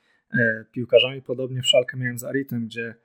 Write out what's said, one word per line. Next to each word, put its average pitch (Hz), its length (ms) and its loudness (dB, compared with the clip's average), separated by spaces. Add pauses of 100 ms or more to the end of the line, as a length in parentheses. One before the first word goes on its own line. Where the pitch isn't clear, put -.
(340)
e, 110 380 0
piłkarzami. 127 500 4
Podobnie 127 400 -6
w 127 60 -4
Schalke 127 300 2
miałem 123 220 -6
z 117 40 -12
Aritem, 131 440 -4
gdzie, 117 380 -10